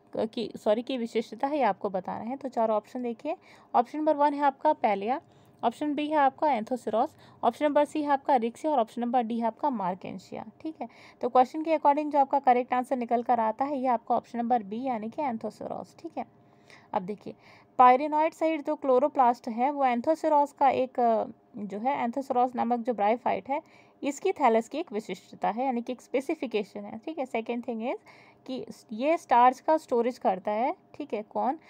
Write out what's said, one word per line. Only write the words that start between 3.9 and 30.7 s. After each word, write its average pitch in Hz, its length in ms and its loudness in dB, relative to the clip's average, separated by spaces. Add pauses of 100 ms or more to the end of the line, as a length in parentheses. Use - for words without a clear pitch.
नंबर 311 180 2
वन 285 180 2
है 285 80 -4
आपका 294 340 2
Palea, 220 460 -2 (420)
ऑप्शन 285 320 -2
बी 302 120 -4
है 311 80 -2
आपका 277 320 2
Anthoceros, 233 640 -2 (340)
ऑप्शन 240 220 0
नंबर 294 200 4
सी 302 180 -4
है 294 60 -4
आपका 277 240 2
Rixia 233 320 -2
और 302 140 2
ऑप्शन 226 220 -2
नंबर 240 200 0
डी 226 180 -4
है 233 60 -2
आपका 226 240 -2
Markensia। 190 720 -8 (180)
ठीक 320 200 -10
है, 233 80 -12 (320)
तो 247 80 -2
क्वेश्चन 254 340 4
के 320 140 0
according 294 340 2
जो 294 80 2
आपका 277 200 2
करेक्ट 247 340 2
आंसर 254 220 -2
निकल 240 280 -2
कर 240 160 0
आता 220 260 0
है, 285 140 -4
ये 254 80 -2
आपका 233 280 0
ऑप्शन 226 240 -6
नंबर 233 240 0
बी, 214 200 -10
यानी 226 260 -6
कि 262 120 -10
Anthoceros। - 760 -8
ठीक 330 180 -14
है, - 80 -6 (680)
अब 202 80 -2
देखिए, 190 320 -12 (480)
pyrenoid 302 520 6
सहित 320 340 -2
जो 302 80 -2
क्लोरोप्लास्ट 262 720 2
है, 247 240 -2
वो 285 140 -2
Anthoceros 285 680 2
का 277 180 2
एक, 254 300 -2
अ, 226 260 2 (320)
जो 202 220 -10
है, 247 280 -2
Anthoceros 247 480 -2
नामक 233 240 -2
जो 233 140 -4
ब्रायोफाइट 208 560 -2
है, - 400 -10 (140)
इसकी 285 280 -2
थैलस 226 380 2
की 277 80 -8
एक 330 140 -8
विशिष्टता - 580 -6
है, 226 160 -4
यानी 240 160 -2
कि 254 120 -8
एक 247 80 -14
स्पेसिफिकेशन 247 800 -4
है। 208 180 -12
ठीक 320 220 -10
है, 269 60 -4
सेकेंड 233 420 -6
थिंग 226 220 -6
इज 381 80 -6 (480)
कि 262 200 -10 (280)
ये 285 240 0
स्टार्च 247 420 4
का 320 180 0
स्टोरेज 240 400 -2
करता 196 340 -2
है। 254 240 -2 (180)